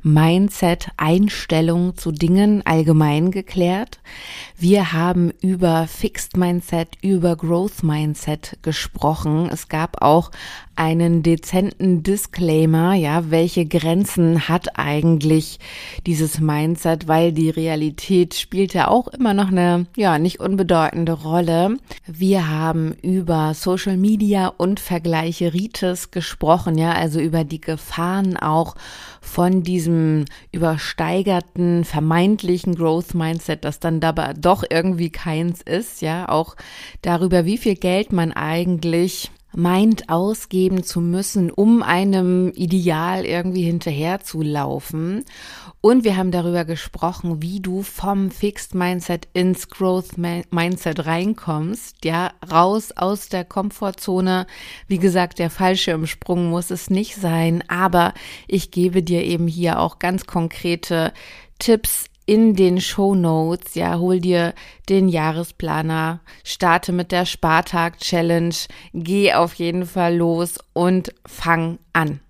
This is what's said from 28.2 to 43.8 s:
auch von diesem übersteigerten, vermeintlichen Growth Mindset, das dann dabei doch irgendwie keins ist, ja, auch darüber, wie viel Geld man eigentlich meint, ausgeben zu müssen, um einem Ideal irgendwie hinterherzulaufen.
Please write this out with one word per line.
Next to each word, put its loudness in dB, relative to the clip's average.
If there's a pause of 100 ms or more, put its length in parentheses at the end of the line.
auch -2 (440)
von 0
diesem 0 (300)
übersteigerten, 0
vermeintlichen 0
Growth -2
Mindset, -4
das -6
dann -2
dabei -2
doch 2
irgendwie 0
keins -4
ist, -6
ja, -6
auch -2 (460)
darüber, 2
wie 0
viel 0
Geld -2
man 0
eigentlich -2 (260)
meint, 2
ausgeben 0
zu -2
müssen, 0
um 6
einem 2
Ideal 0
irgendwie -2
hinterherzulaufen. -4 (560)